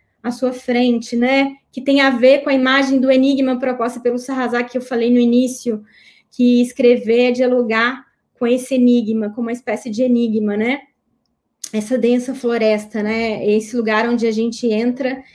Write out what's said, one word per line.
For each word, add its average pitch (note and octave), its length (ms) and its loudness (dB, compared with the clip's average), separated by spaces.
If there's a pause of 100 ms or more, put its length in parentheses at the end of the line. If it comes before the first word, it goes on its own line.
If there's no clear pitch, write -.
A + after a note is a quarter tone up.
(240)
à A#3 80 -6
sua B3 200 -4
frente, A#3+ 640 -2
né? C4+ 420 0 (140)
Que B3 100 -12
tem C#4 200 2
a C4+ 80 4
ver B3+ 340 4
com D4 60 -4
a C#4 40 0
imagem C4+ 460 2
do C4 120 2
enigma C4 480 2
proposta B3 400 -4
pelo A#3+ 180 -2
Sarrazak, B3 540 -4
que B3+ 60 -4
eu A#3+ 40 -6
falei A#3+ 300 -2
no B3 80 4
início, A#3+ 640 0 (480)
que B3 300 4
escrever A#3+ 680 2
é - 20 0
dialogar B3 720 0 (300)
com A#3+ 140 -4
esse B3 260 -2
enigma, A3+ 560 2
com A3+ 120 -10
uma A#3 100 -6
espécie A#3+ 400 -8
de G#3 100 -4
enigma, A3 560 0
né? A#3+ 240 -2 (920)
Essa A3 280 -4
densa B3 340 0
floresta, A3 720 -2
né? A3 420 -4
Esse G#3+ 320 0
lugar A3 320 0
onde A#3 160 0
a A3+ 60 0
gente A3+ 340 -4
entra B3 560 -2 (120)